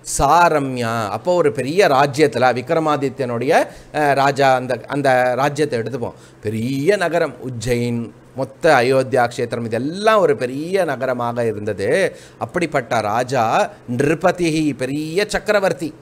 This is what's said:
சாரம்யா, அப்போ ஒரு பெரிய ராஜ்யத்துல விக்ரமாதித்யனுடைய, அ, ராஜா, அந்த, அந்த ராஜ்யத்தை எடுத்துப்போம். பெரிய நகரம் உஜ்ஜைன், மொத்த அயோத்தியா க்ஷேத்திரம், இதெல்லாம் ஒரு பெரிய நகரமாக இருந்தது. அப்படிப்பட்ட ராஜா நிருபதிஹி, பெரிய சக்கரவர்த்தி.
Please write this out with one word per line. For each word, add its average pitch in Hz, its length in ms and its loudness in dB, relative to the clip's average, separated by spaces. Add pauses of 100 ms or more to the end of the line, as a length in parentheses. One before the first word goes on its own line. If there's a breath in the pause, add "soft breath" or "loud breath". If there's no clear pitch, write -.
(180)
சாரம்யா, 135 880 2
அப்போ 120 260 -2
ஒரு 165 180 2
பெரிய 156 360 0
ராஜ்யத்துல 131 640 2
விக்ரமாதித்யனுடைய, 139 1120 0 (280 loud breath)
அ, 147 180 2
ராஜா, 135 420 4
அந்த, 127 320 -4
அந்த 131 480 2
ராஜ்யத்தை 143 440 0
எடுத்துப்போம். 113 340 -6 (280 loud breath)
பெரிய 135 540 0
நகரம் 165 460 -2
உஜ்ஜைன், 120 680 -4 (240)
மொத்த 139 400 2
அயோத்தியா 123 600 2
க்ஷேத்திரம், 120 280 -4
இதெல்லாம் 165 560 0
ஒரு 151 160 4
பெரிய 151 480 -4
நகரமாக 123 600 -2
இருந்தது. 110 720 -2 (220 loud breath)
அப்படிப்பட்ட 139 640 -2
ராஜா 120 720 0 (200 loud breath)
நிருபதிஹி, 156 840 0
பெரிய 151 500 -4
சக்கரவர்த்தி. 190 760 -2